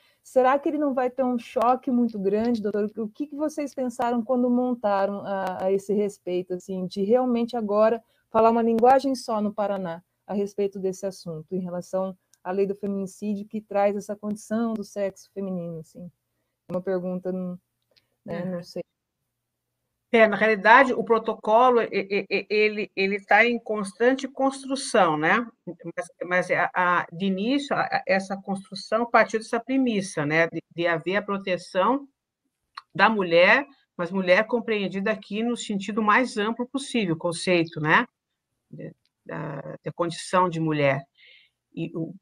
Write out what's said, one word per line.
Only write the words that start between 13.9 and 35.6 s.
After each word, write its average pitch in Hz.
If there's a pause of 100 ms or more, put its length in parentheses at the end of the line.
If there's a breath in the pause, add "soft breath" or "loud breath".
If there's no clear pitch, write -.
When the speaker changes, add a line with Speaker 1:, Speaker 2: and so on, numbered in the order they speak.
Speaker 1:
essa 202
condição 214
do 202
sexo 196
feminino, 180
assim? 170 (600)
Uma 180
pergunta, 185
não, 180 (640)
né, 170
Speaker 2:
Uhum. 185
Speaker 1:
não 175
sei. 175 (1300)
Speaker 2:
É, 220
na 208
realidade, 220
o 214
protocolo, 220
e-, -
e-, 196
e-, 196
ele, 214
ele 196
tá 208
em 240
constante 233
construção, 254
né? 196 (200)
Mas, 170 (180)
mas 175
a, 160
a, 180
de 175
início, 214
a, 160
a, -
essa 190
construção 196
partiu 220
dessa 220
premissa, 220
né? 160
De, 160 (120)
de 170
haver 170
a 208
proteção 196 (840)
da 196
mulher, 196 (280 soft breath)
mas 175
mulher 190
compreendida 208
aqui 208
no 240
sentido 208